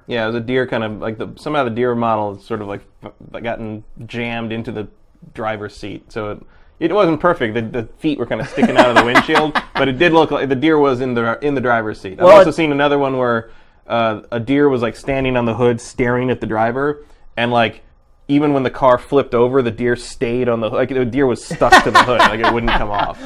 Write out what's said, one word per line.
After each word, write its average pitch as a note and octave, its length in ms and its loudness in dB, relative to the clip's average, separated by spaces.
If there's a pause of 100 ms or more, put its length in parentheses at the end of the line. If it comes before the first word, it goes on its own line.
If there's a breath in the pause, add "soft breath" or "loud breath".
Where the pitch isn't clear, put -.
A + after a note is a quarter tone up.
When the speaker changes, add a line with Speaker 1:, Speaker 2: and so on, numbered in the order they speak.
Speaker 1:
Yeah, A#2 160 -2
it A2 40 -2
was A#2 100 -2
a - 20 -2
deer B2+ 260 -2
kind A#2 200 -4
of, G#2+ 160 -8
like, A2 160 -6
the, G#2+ 180 -10
somehow D3 300 -4
the A#2 40 -4
deer A#2+ 260 -2
model G#2+ 420 -2
is - 80 -20
sort G#2+ 160 -6
of, G2 80 -10
like, G2+ 160 -10 (180)
f-, - 80 -16 (320)
gotten G#2+ 400 -8 (220)
jammed A#2 480 -8
into A2+ 180 -8
the G#2+ 160 -8 (460)
driver's A2 420 -8
seat. - 380 -14
So G#2+ 180 -6
it, - 120 -14 (360 soft breath)
it E3 140 -4
wasn't E3+ 260 2
perfect. C#3 360 0
The, A#2 60 0 (200)
the A2 160 -12
feet D#3 200 -4
were A#2+ 80 -6
kinda A2+ 220 -6
sticking B2+ 300 0
out B2 140 4
of A#2 40 0
the - 80 4
windshield, D3 500 0 (140)
Speaker 2:
<laughs> - 80 -20
Speaker 1:
but C3+ 140 2
it B2+ 100 -4
did E3+ 140 4
look D#3 180 4
like C#3 160 -2
the B2+ 80 0
deer D3+ 240 2
was C3+ 220 2
in B2+ 120 -4
the, A2+ 280 0
in C#3+ 140 -2
the B2+ 60 -2
driver's A2+ 380 0
seat. F#2+ 140 -12
I've - 120 -16
Speaker 2:
Well, G3+ 120 12
Speaker 1:
also F3+ 140 8
Speaker 2:
it - 20 -6
Speaker 1:
seen D#3 180 0
another C#3+ 260 2
one C3+ 200 0
where, A#2+ 320 -2 (360 soft breath)
uh, A2 360 -2 (100)
a A#2 80 -4
deer C#3 300 2
was, B2 120 2
like, A2+ 140 -2
standing C3+ 400 -2
on A#2+ 80 2
the A2+ 120 -2
hood A#2+ 260 2
staring B2 480 -2
at A#2+ 100 -2
the A2 80 -6
driver, A#2+ 560 -2 (320 loud breath)
and, A#2+ 160 -2
like, A#2 300 0 (460)
even C#3+ 260 2
when C3+ 100 0
the B2 80 -2
car B2 260 4
flipped C3+ 380 -2
over, B2 260 2
the A#2 80 -2
deer A#2+ 260 -2
stayed A#2+ 540 -4
on A#2 100 0
the, A2 80 -2
like, A2+ 220 -2
the C3 160 0
deer C3 220 0
was A#2 180 -2
stuck - 380 4
to B2 80 0
the - 140 4
hood. B2 120 2
Like, G#2+ 220 2
it - 120 0
wouldn't A#2 200 0
come G#2+ 180 0
off. - 360 -4